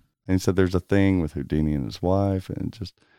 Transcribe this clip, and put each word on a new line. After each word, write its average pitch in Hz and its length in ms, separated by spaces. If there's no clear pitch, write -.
And 92 80
he - 20
said 92 180
there's 92 200
a 90 40
thing 98 420
with 76 120
Houdini 76 400
and 69 120
his - 160
wife, 95 480
and - 220
just, - 220